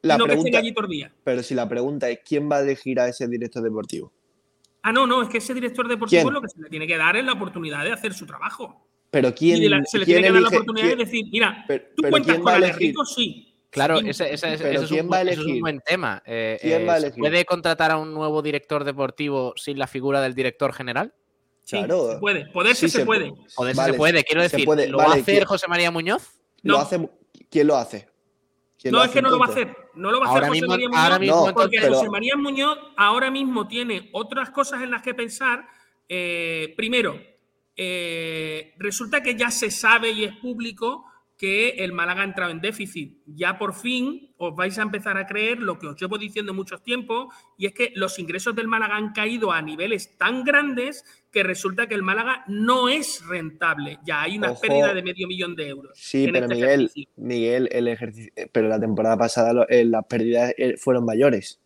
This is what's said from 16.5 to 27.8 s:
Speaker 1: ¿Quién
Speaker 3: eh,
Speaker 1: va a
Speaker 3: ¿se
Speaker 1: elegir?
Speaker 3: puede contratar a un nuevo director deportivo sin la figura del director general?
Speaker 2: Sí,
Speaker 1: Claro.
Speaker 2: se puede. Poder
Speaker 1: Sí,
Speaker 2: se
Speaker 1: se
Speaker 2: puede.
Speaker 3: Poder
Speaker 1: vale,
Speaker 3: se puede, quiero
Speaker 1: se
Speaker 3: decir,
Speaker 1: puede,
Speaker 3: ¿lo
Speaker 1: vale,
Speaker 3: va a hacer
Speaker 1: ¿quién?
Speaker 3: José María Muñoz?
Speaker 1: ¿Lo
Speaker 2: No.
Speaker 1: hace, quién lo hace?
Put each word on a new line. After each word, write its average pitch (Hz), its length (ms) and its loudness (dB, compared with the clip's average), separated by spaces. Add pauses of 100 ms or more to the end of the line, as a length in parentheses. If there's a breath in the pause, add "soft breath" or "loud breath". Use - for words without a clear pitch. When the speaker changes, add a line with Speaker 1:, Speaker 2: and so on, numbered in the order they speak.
Speaker 1:
¿Quién 160 200 2
Speaker 3:
eh, - 40 -4
Speaker 1:
va 175 80 2
a 160 60 4
Speaker 3:
¿se 151 80 0
Speaker 1:
elegir? 120 140 -8
Speaker 3:
puede 170 240 2
contratar 165 460 2
a 156 60 2
un 156 160 -6
nuevo 156 280 -2
director 147 420 -2
deportivo 139 720 -2
sin 143 220 -8
la 131 80 -2
figura 139 340 0
del 131 140 -2
director 127 380 0
general? 135 400 -4 (500)
Speaker 2:
Sí, - 140 -6
Speaker 1:
Claro. 160 360 0
Speaker 2:
se - 60 -6
puede. 190 320 -2
Poder 202 240 2
Speaker 1:
Sí, 330 120 2
Speaker 2:
se 254 120 2
Speaker 1:
se 254 60 2
Speaker 2:
puede. 202 280 0 (220)
Speaker 3:
Poder 127 200 -2
Speaker 1:
vale, 135 160 2
Speaker 3:
se 131 60 0
puede, 156 260 4
quiero 156 200 2
Speaker 1:
se 175 60 2
Speaker 3:
decir, 135 160 2
Speaker 1:
puede, 147 220 4
Speaker 3:
¿lo 139 120 -2
Speaker 1:
vale, 151 100 8
Speaker 3:
va 165 60 8
a - 20 4
hacer 196 180 2
Speaker 1:
¿quién? 196 100 6
Speaker 3:
José 190 220 -2
María 175 240 2
Muñoz? 170 480 -4 (240)
Speaker 1:
¿Lo 107 120 4
Speaker 2:
No. 135 60 6
Speaker 1:
hace, 165 280 -2 (400)
quién 147 180 4
lo 151 80 6
hace? 113 320 -4 (720)